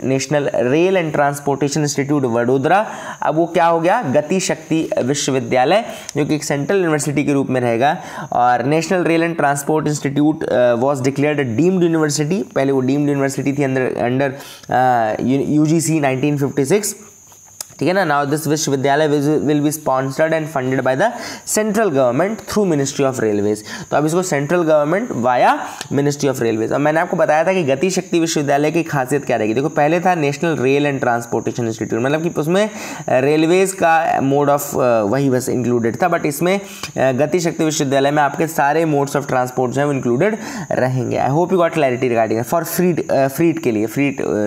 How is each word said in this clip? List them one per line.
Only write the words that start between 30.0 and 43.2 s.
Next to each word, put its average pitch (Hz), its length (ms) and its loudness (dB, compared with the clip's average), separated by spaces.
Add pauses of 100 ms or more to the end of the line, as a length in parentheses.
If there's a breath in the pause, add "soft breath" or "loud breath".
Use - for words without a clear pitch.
था 180 140 2
National 147 420 0
Rail 139 300 2
and 139 140 -2
Transportation 117 640 -2
Institute, 113 360 -2
मतलब 147 200 0
कि 175 60 -2
उसमें, 180 420 0
अ, - 0 - (380 loud breath)
railways 160 640 2
का 165 460 2
mode 139 300 2
of, 143 300 0
अ, 120 240 2
वही 131 280 0
बस 123 180 0
included 117 480 0
था, 180 140 0
but 165 160 0
इसमें, 175 340 0
अ, - 520 -2
गति 147 280 0
शक्ति 165 240 -2
विश्वविद्यालय 139 460 0
में 147 120 2
आपके 143 240 0
सारे 151 380 0
modes 143 280 0
of 143 100 0
transport 127 460 -2
जो 117 120 -2
हैं 143 40 2
वो 147 80 0
इंक्लूडेड 135 440 0 (360 loud breath)
रहेंगे। 120 460 0
I - 100 0
hope 165 240 2
you 190 60 4
got 165 120 2
clarity 131 420 0
regarding 113 420 0
for 165 100 0
फ्रीट, 175 460 0
अ, 135 180 2